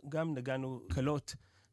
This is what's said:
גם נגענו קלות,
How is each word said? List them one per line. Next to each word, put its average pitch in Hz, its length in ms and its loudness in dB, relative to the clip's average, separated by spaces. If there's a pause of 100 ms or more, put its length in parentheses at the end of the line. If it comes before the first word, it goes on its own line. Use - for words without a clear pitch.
גם 160 240 2
נגענו 131 560 -2
קלות, 143 460 2 (380)